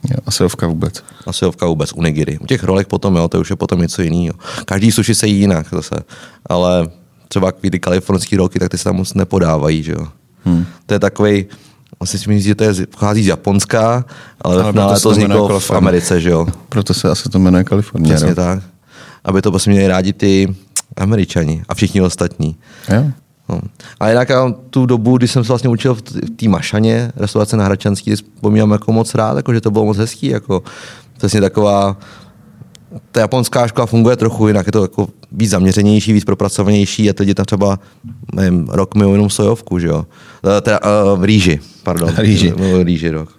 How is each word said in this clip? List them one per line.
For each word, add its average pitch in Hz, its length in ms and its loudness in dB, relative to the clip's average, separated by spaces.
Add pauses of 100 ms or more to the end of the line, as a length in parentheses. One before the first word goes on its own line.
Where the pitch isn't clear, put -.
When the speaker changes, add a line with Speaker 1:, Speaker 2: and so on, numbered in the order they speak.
(120)
Speaker 1:
Jo, - 140 -2
a - 60 -8
sojovka 87 360 -2
vůbec? - 360 -6 (240)
Speaker 2:
A 90 60 -8
sojovka 90 320 -2
vůbec, 80 280 -2
u 82 100 -8
nigiri. 76 360 -2
U - 60 -14
těch - 180 -2
rolek 95 240 0
potom, 98 280 -2
jo, 85 120 0
to 85 120 -2
už 85 100 -4
je 98 60 -2
potom 87 260 -2
něco 85 200 -2
jiného. 82 340 -2 (300)
Každý 98 260 2
sushi 107 240 0
se - 120 -2
jí 101 120 2
jinak 95 320 2
zase. 87 240 -6 (500)
Ale 87 440 0 (380)
třeba 95 240 0
takový 92 200 -6
ty 90 80 -2
kalifornský 92 580 -2
rolky, 90 220 0
tak 90 100 -2
ty 92 80 -6
se - 60 -8
tam 98 120 -2
moc 92 180 -6
nepodávají, 80 720 0
že 78 80 -8
jo. 78 160 -8 (380)
Speaker 1:
Hmm. 87 200 2 (200)
Speaker 2:
To - 80 -2
je 101 60 0
takovej, 101 460 0 (540)
asi 92 200 -6
si 104 100 -8
myslím, 104 100 2
že 101 160 0
to 110 80 0
je 107 100 2
z-, 92 120 -4
pochází 104 380 -2
z 98 40 2
Japonska, 110 760 0 (360)
ale 90 140 0
ve 95 80 4
Speaker 1:
Ale 104 80 0
Speaker 2:
finále 101 220 2
Speaker 1:
proto 101 60 2
se - 40 -4
Speaker 2:
to 113 60 4
Speaker 1:
to 104 100 4
jmenuje 107 80 2 (120)
Speaker 2:
vzniklo 101 80 2
v - 20 0 (180)
Speaker 1:
Kalifornie. 104 100 0
Speaker 2:
Americe, 90 440 2
že 85 80 0
jo. 82 180 2 (220)
Speaker 1:
Proto 104 240 -2
se - 160 0
asi 78 200 -2
to 101 100 0
jmenuje 92 240 4
Kalifornie, 92 520 0
Speaker 2:
Přesně 76 140 2
Speaker 1:
jo. 87 60 0
Speaker 2:
tak. 90 280 -2 (640)
Aby 95 160 0
to 104 100 0
prostě 92 200 0
měli 98 160 4
rádi 95 260 0
ty 95 420 2 (420)
Američani 87 720 0
a 82 60 -6
všichni 98 260 0
ostatní. 82 540 -2 (380)
Speaker 1:
Jo. 120 120 2 (440)
Speaker 2:
No. - 120 -4 (380)
A 107 100 0
jinak 123 200 2
já 127 240 2 (160)
tu 131 160 2
dobu, 123 320 2
kdy 113 100 2
jsem 127 160 0
se 110 40 -4
vlastně 123 220 0
učil 117 260 0
v 113 60 -14
t-, - 240 -12
v - 40 -8
té 113 200 -4
Mašaně, 110 680 0
restaurace 104 420 -2
na 101 80 2
Hradčanský, 101 500 -2
vzpomínám 107 560 0
jako 104 200 0
moc 113 240 0
rád, 113 220 0
jako, 127 160 -2
že 113 80 0
to 110 100 0
bylo 107 140 2
moc 104 120 0
hezký, 113 300 -4
jako, 104 360 -4 (540)
přesně 101 240 0
taková, 101 560 2 (1120)
ta - 80 -2
japonská 120 480 0
škola 117 180 -2
funguje 117 300 4
trochu 113 320 0
jinak, 101 180 2
je 104 60 -4
to 107 100 2
jako 98 260 -2 (240)
víc 104 180 -2
zaměřenější, 101 640 2
víc 104 120 2
propracovanější 101 840 0
a 98 40 0
teď 98 140 -2
je 98 80 2
tam 101 100 -2
třeba, 98 340 0 (540)
nevím, 90 380 0
rok 95 240 -2
miluji 101 180 4
jenom 101 160 4
sojovku, 101 500 -2
že 85 80 -2
jo. 80 180 -2 (520)
Eh, - 40 0
teda, 107 220 0
eh, 101 420 2
rýži, 92 340 4 (240)
pardon. 85 300 -2
Speaker 1:
<laughs> - 40 -2
Rýži. 92 400 2
Speaker 2:
Miluji 92 260 2
rýži 82 260 0
rok. 78 300 -6